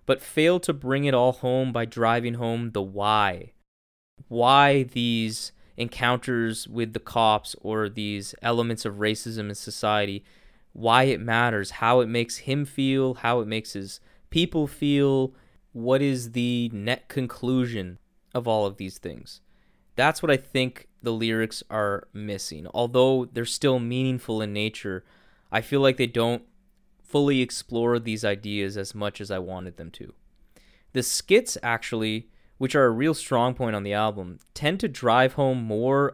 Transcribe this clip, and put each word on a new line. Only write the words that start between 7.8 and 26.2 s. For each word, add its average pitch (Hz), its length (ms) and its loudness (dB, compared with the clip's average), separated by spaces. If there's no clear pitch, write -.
these 104 520 -8
elements 117 460 -2
of 101 80 -6
racism 107 560 -4
in 101 40 -10
society, 104 720 -2
why 117 300 4
it 123 180 2
matters, 113 520 0
how 123 280 4
it 117 80 2
makes 117 300 -2
him 139 260 -2
feel, 135 500 0
how 120 260 0
it 107 80 -4
makes 110 260 -6
his 98 260 -10
people 165 360 0
feel, 139 680 2
what 127 280 0
is 127 320 -2
the 120 400 0
net 110 360 -6
conclusion 120 880 -4
of 120 140 -4
all 110 160 2
of 98 140 -4
these 95 180 -10
things. - 460 -14
That's 143 260 2
what 160 80 2
I 135 80 6
think - 500 -4
the 120 100 -2
lyrics 113 560 -2
are 101 440 -2
missing. 98 600 -10
Although 127 540 4
they're 117 180 -4
still 131 340 2
meaningful 123 640 -2
in 104 120 -4
nature, 104 520 -4
I 107 80 0
feel 139 200 0
like 131 180 6
they 127 80 2
don't 120 360 0